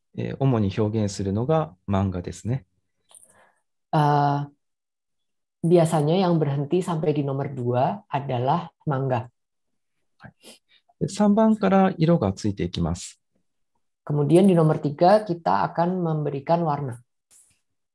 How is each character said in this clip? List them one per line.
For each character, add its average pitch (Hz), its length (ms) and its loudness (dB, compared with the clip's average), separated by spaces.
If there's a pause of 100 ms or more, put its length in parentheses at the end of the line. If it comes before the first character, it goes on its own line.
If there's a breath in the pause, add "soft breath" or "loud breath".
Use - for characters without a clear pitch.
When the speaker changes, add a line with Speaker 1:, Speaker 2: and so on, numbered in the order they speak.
(160)
Speaker 1:
え 120 180 -6
ー、 - 60 -12
主 131 200 2
に 98 180 2
表 107 260 0
現 101 100 -2
す 101 100 -6
る 95 100 -2
の 110 120 -2
が 156 300 -2 (140)
漫 98 200 0
画 90 120 -6
で 85 120 -12
す - 140 -12
ね。 - 180 -6 (1300 soft breath)
Speaker 2:
Eh, 143 480 2 (1300)
biasanya 160 560 4
yang 175 160 2
berhenti 147 480 -2
sampai 156 320 -2
di 147 80 -2
nomor 135 240 -4
dua 127 640 -2
adalah 135 560 -2 (160)
manga. 131 440 -2 (880)
Speaker 1:
は - 100 -20
い。 - 40 -20 (680 loud breath)
で、 156 100 -4
三 208 240 2
番 220 220 4
か 202 140 0
ら 190 280 4
色 165 220 2
が 98 140 0
つ - 140 -6
い 101 80 -2
て - 80 -4
い 87 80 -4
き 87 100 -6
ま 82 140 -2
す。 - 240 -16 (880)
Speaker 2:
Kemudian 147 400 4
di 190 80 6
nomor 160 240 4
tiga 175 480 2
kita 180 400 -2
akan 175 400 -2
memberikan 156 560 -2
warna. 143 400 -4 (920)